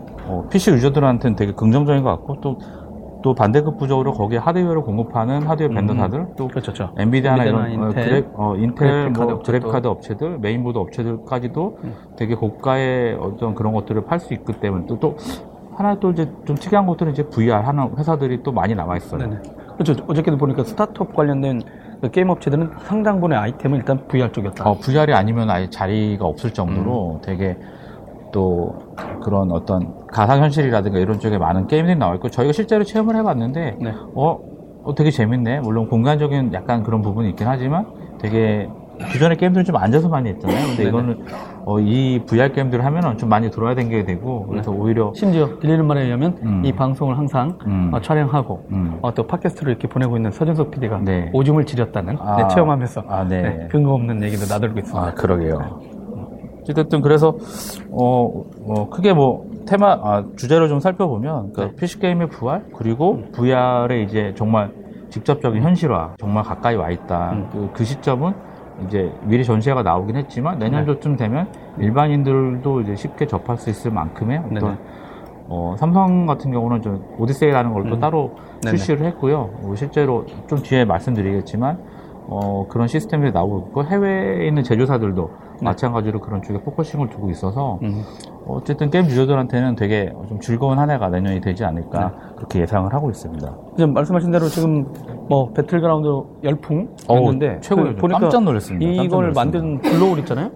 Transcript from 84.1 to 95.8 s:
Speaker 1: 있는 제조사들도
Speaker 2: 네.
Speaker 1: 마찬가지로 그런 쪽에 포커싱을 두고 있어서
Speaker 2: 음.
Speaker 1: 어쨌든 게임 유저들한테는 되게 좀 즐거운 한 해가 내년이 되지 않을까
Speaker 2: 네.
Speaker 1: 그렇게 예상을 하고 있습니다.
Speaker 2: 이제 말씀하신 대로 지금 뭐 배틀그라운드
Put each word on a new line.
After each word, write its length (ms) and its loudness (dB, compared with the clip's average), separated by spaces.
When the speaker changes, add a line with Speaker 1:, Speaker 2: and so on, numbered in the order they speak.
Speaker 1:
있는 160 2
제조사들도 640 2
Speaker 2:
네. 60 -4
Speaker 1:
마찬가지로 560 0
그런 200 -6
쪽에 200 -6
포커싱을 480 -4
두고 200 -6
있어서 540 -2
Speaker 2:
음. 180 -2
Speaker 1:
어쨌든 420 -2
게임 160 4
유저들한테는 720 2
되게 360 0
좀 120 -8
즐거운 400 0
한 100 2
해가 200 0
내년이 320 0
되지 240 -2
않을까 340 -4
Speaker 2:
네. 60 -8
Speaker 1:
그렇게 240 -2
예상을 320 0
하고 160 0
있습니다. 460 -8
Speaker 2:
이제 100 6
말씀하신 460 2
대로 160 4
지금 380 2
뭐 240 2
배틀그라운드 540 2